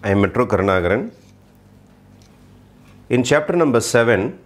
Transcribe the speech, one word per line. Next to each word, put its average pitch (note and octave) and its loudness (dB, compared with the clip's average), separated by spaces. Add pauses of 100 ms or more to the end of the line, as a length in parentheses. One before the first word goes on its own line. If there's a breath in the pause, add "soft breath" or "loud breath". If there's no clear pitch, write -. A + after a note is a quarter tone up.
I G2+ -4
am G2 2
Metro G2+ 0
Karunakaran. G2 -2 (2000)
In B2 0
chapter D3 0
number C#3+ 2
seven A#2 0